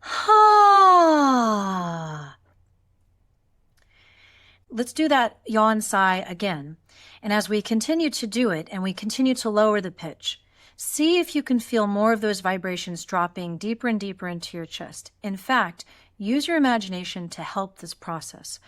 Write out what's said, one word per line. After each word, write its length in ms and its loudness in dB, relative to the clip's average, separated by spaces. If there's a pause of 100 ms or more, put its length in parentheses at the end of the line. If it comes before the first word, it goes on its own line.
<sighs> 2250 4 (2500)
Let's 220 -6
do 160 0
that 380 2
yawn 340 2
sigh 480 2
again. 480 -6 (460)
And 100 -4
as 160 0
we 140 0
continue 480 0
to 160 -8
do 240 0
it 200 -4
and 120 -8
we 100 -4
continue 440 -2
to 140 -6
lower 300 2
the 100 -8
pitch, 500 -12 (360)
see 420 0
if 160 -2
you 80 -2
can 160 0
feel 280 -2
more 260 2
of 80 0
those 200 -2
vibrations 640 -6
dropping 540 -6
deeper 300 -6
and 100 0
deeper 300 -10
into 280 -10
your 100 -10
chest. 460 -16 (100)
In 140 -8
fact, 480 -2 (340)
use 280 -2
your 100 -2
imagination 720 -2
to 120 -14
help 360 -8
this 160 -16
process. 720 -14